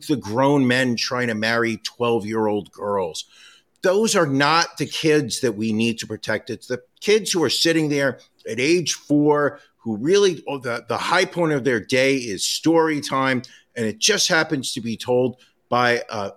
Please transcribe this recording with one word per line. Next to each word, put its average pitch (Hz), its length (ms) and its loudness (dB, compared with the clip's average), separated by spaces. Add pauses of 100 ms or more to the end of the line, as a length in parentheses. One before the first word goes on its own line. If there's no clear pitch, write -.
the 156 80 0
grown 127 540 2
men 123 260 2
trying 123 320 -4
to 117 80 -2
marry 113 440 0
twelve-year-old 110 920 -2
girls. 95 540 -4 (580)
Those 202 320 2
are 175 120 4
not 143 520 2
the 143 80 -4
kids 151 540 0
that 113 160 -2
we 110 160 -2
need 113 260 -2
to 104 80 -10
protect. 107 440 -6
It's - 180 -12
the 123 160 -6 (160)
kids 202 320 2
who 170 100 0
are 123 80 2
sitting 160 380 0
there 139 320 -2 (280)
at 113 120 -6
age 165 340 2
four 147 640 2 (200)
who 110 180 -6
really, 180 520 2
oh, 139 100 -6
the, 120 300 -6
the 117 80 -2
high 185 280 0
point 170 280 -2
of 135 120 -2
their 120 160 2
day 131 360 2
is 113 280 -6
story 160 560 2
time, 131 420 0 (340)
and 120 80 -4
it 107 140 -4
just - 300 0
happens 156 440 0
to 123 80 -8
be 110 160 -6
told 123 440 0 (280)
by 120 400 2
a, 101 280 -6